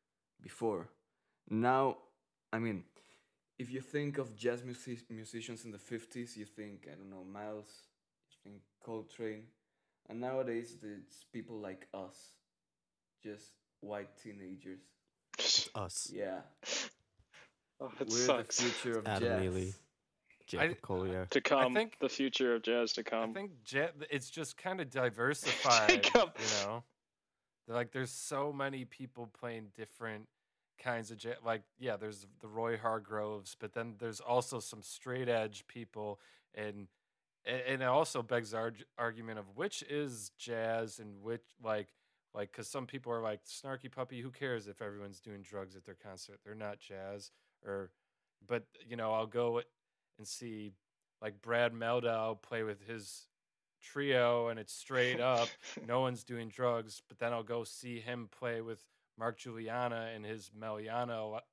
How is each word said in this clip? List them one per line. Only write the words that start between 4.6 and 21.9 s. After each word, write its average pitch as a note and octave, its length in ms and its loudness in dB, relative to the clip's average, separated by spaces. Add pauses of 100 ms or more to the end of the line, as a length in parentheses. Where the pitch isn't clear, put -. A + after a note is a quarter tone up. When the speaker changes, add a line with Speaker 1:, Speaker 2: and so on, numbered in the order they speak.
Speaker 1:
music-, B2 460 -10
musicians A2 540 -10
in A2 80 -10
the G2+ 60 -10
fifties, A#2+ 580 -8
you G#2 100 -8
think, G#2 440 -14
I D2 60 -14
don't G2 140 -14
know, F#2 140 -12
Miles, G#2 640 -10 (420)
you - 60 -20 (160)
think G2+ 100 -18 (200)
Coltrane. A2 680 -8 (600)
And A2+ 120 -8
nowadays, A#2+ 640 -2
it's G#2 420 -14
people A2+ 360 -10
like F#2+ 340 -10
us, F#2+ 380 -10 (880)
just G#2 300 -12 (280)
white G2+ 380 -6
teenagers. F#2+ 640 -12 (720)
Speaker 2:
It's - 200 2
us. G2+ 400 -4
Speaker 1:
Yeah. F#2+ 280 -4 (1400)
Speaker 3:
Oh, C3 200 -8
it A#2 100 -2
Speaker 1:
We're - 20 2
Speaker 3:
sucks. A#2+ 460 4
Speaker 1:
the B2 140 4
future A2+ 260 0
of G#2+ 80 -2
Speaker 2:
Adam G#2 140 2
Speaker 1:
jazz. A#2 160 4
Speaker 2:
Neely, F#2+ 380 2 (720)
Jacob A#2 140 -2
Speaker 4:
I, D#3+ 220 4
Speaker 2:
Collier. F#2 480 -2
Speaker 3:
To C3+ 100 4
come, C3 360 6
Speaker 4:
I G#3+ 40 6
think, A3+ 200 -2